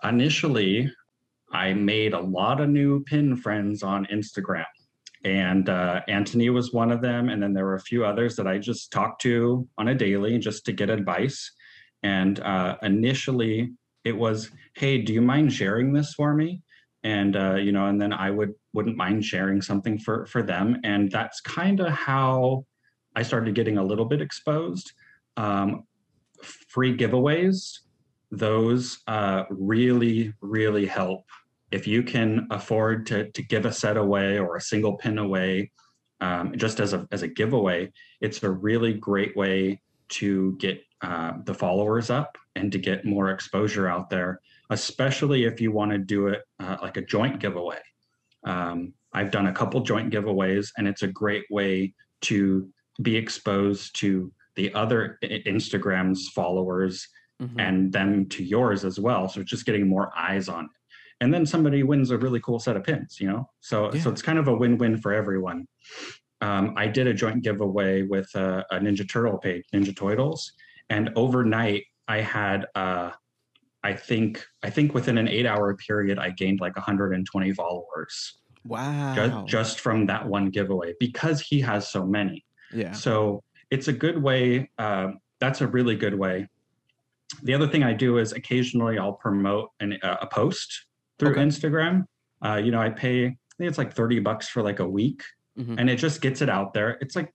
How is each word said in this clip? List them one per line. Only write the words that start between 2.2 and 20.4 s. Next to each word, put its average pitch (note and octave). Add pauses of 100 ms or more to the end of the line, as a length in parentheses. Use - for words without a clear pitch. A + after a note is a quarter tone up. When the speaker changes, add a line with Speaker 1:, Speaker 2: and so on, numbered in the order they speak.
Speaker 1:
of D3
new C#3+
pin C#3+
friends G#2
on G2
Instagram, G2+ (640)
and, F#2+
uh, F2+
Anthony G#2+
was B2
one A#2
of A#2
them. A#2+
And G#2+
then G2+
there F#2+
were F#2+
a F#2+
few A#2
others A2
that G2+
I F#2+
just A2
talked -
to A#2+ (100)
on A2
a C3
daily G#2+
just G#2
to A#2
get G2+
advice. G#2 (520)
And, G2
uh, F#2+
initially A#2 (320)
it A#2
was, A2 (260)
"Hey, C3+
do A2
you A2+
mind C3+
sharing A2+
this D3
for D3
me?" E3 (420)
And, G2+
uh, F#2+
you G2+
know, G2
and G2+
then G#2
I G2
would, G#2 (200)
wouldn't G#2+
mind G#2
sharing F#2+
something G#2
for, A2
for A#2+